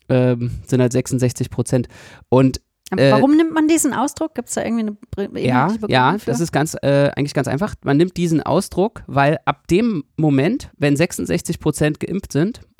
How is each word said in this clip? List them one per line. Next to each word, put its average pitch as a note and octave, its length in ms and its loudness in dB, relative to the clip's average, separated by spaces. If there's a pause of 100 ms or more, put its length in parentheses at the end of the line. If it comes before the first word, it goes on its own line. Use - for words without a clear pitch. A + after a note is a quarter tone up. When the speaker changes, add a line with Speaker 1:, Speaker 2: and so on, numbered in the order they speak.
Speaker 1:
ähm, B2+ 420 2 (140)
sind B2+ 160 2
halt B2 100 2
sechsundsechzig B2+ 600 -2
Prozent. B2 360 -2 (400)
Und, C3 340 4 (280)
Speaker 2:
Aber - 120 0
Speaker 1:
äh, C#3 100 6
Speaker 2:
warum C4+ 260 6
nimmt D#4+ 160 4
man D#4 140 2
diesen D#4 260 2
Ausdruck? D4 400 -4
Gibt's - 220 -8
da - 80 -4
irgendwie A3+ 180 -2
eine G#3+ 100 -4 (240)
Bre-, - 240 -6
Speaker 1:
ja, - 100 0
Speaker 2:
inhaltliche D3+ 320 0
Begründung - 80 -6 (240)
Speaker 1:
ja, G#3 40 -2
Speaker 2:
für? - 140 -6
Speaker 1:
das C3+ 80 -2
ist E3 120 -2
ganz, D3+ 300 -2
äh, C#3 340 2
eigentlich C#3+ 200 -4
ganz C#3 120 0
einfach. D3 360 -4
Man C#3 140 2
nimmt F3+ 200 2
diesen E3 240 0
Ausdruck, - 640 -2
weil C#3 400 0
ab - 220 -6
dem G3 360 0 (140)
Moment, D#3 600 0
wenn C#3+ 180 2
sechsundsechzig E3 640 -2
Prozent D3+ 400 -2
geimpft - 320 -8
sind E3+ 300 -2 (180)